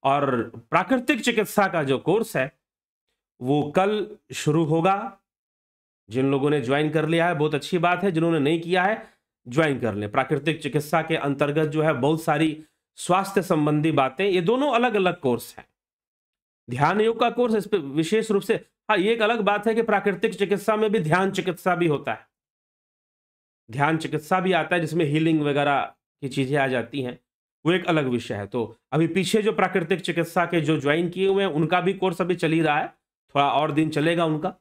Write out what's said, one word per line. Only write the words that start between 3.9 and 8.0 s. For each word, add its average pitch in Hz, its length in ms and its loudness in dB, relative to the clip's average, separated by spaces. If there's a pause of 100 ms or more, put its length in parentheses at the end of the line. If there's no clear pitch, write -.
शुरू 156 300 0
होगा। 190 520 0 (920)
जिन 131 220 0
लोगों 139 180 2
ने 151 120 2
ज्वाइन 139 280 0
कर 156 180 0
लिया 165 200 2
है 175 80 0
बहुत 151 200 -2
अच्छी 147 220 -4
बात 175 260 2